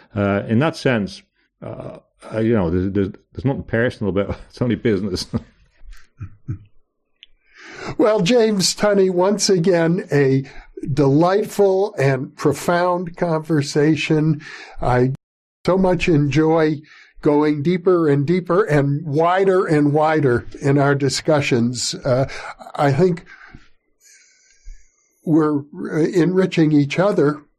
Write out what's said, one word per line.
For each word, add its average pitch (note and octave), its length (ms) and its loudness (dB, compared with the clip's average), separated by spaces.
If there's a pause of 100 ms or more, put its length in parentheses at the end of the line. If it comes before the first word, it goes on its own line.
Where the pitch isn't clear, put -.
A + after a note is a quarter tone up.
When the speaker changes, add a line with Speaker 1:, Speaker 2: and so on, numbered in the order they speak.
(160)
Speaker 1:
uh, G2+ 320 0
in A#2 120 2
that D#3+ 180 0
sense, A2 440 -4 (400)
uh, - 380 -14 (340)
uh, A2 60 -4
you A2+ 140 2
know, F#2 180 0
there's, F#2 220 -2
there's, G2 160 0 (240)
there's - 120 -12
nothing C#3 180 -2
personal A2+ 460 -2
about F#2+ 260 -4
it. - 80 -20
<laughs> - 60 -20
It's - 120 -10
only B2 140 0
business. G2 560 -2
<laughs> - 60 -6 (2500)
Speaker 2:
Well, A3 220 2
James G#3+ 560 2
Tunney, G3 340 2
once F#3+ 400 0
again, F3 640 2
a C3+ 320 2 (500)
delightful F#3+ 1000 2
and C3+ 400 -2
profound F3 800 -2
conversation. D#3 1300 0 (400)
I B2 320 0 (520)
so F3 120 2
much F#3 320 0
enjoy D#3 720 2 (400)
going D3+ 420 2
deeper F3 460 2
and C#3+ 160 2
deeper F3+ 400 0
and C#3+ 400 0
wider F#3 600 2
and D3 280 2
wider D3+ 520 2 (160)
in C#3 160 2
our C#3+ 180 2
discussions. C3+ 1000 -2
Uh, C3+ 340 -2 (460)
I C#3+ 160 0
think E3+ 340 0 (2000)
we're, D3+ 340 2
uh, E3+ 540 -4
enriching F3 600 2
each C#3+ 260 2
other. E3+ 420 0 (180)